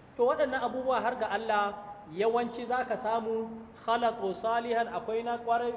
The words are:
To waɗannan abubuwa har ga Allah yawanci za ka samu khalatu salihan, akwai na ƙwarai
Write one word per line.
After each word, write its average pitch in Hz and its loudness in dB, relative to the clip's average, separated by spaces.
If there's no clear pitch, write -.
To 240 6
waɗannan 262 4
abubuwa 254 0
har 233 0
ga 226 0
Allah 208 0
yawanci 233 0
za 247 0
ka 240 -2
samu 220 -2
khalatu 226 0
salihan, 233 0
akwai 226 -2
na 240 -2
ƙwarai 233 0